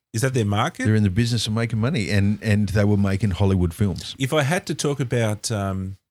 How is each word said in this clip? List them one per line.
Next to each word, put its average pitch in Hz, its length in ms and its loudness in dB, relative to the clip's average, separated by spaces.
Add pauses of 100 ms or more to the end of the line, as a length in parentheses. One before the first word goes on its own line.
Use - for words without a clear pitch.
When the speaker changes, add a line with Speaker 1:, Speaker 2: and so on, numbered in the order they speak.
(140)
Speaker 1:
is 113 80 -2
that 131 120 0
their 117 120 2
market? 117 400 -2
Speaker 2:
They're 110 80 4
in 107 80 4
the 101 80 4
business 117 360 0
of 110 60 -4
making 113 280 -2
money, 113 300 -2
and, 101 320 2
and 104 280 2
they 104 140 2
were 104 140 4
making 98 340 0
Hollywood 92 420 2
films. - 440 -4
Speaker 1:
If 135 140 -4
I 156 100 2
had 175 240 0
to 165 80 -4
talk 143 260 -4
about, 113 500 -2
um, 95 460 -4 (140)